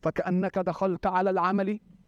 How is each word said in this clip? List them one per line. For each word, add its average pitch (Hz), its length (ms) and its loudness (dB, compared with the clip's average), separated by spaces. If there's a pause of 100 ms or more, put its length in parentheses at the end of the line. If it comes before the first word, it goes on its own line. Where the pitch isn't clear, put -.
فكأنك 180 560 0
دخلت 180 480 -2
على 185 240 2
العمل 190 500 0 (280)